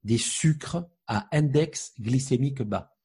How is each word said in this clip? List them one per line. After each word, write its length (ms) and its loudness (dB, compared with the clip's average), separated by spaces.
des 140 2
sucres 680 0
à 280 -2
index 640 2
glycémique 640 0
bas. 420 -6